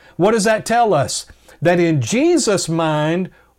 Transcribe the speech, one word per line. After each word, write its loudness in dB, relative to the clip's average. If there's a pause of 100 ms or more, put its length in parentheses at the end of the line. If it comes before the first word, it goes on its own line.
(160)
What 2
does 0
that 0
tell 2
us? -2 (360)
That 2
in 2
Jesus' 0
mind, -2 (280)